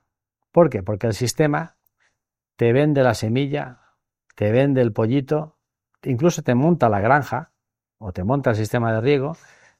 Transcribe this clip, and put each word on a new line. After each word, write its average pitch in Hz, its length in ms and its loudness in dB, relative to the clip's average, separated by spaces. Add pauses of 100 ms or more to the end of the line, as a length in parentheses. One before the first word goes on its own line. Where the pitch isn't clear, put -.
(500)
¿Por 165 200 4
qué? 101 120 -6
Porque 104 240 -6
el 110 80 0
sistema 151 640 -2 (800)
te 117 160 2
vende 139 300 2
la 123 100 4
semilla, 139 680 -4 (540)
te 104 160 -2
vende 131 300 2
el 117 120 2
pollito, 135 640 -2 (440)
incluso 147 400 -2
te 123 120 0
monta 139 340 2
la 101 120 0
granja 127 520 0 (460)
o 101 140 -12
te 90 120 -8
monta 131 260 0
el 110 60 0
sistema 113 380 -2
de 110 80 -2
riego, 143 340 0 (440)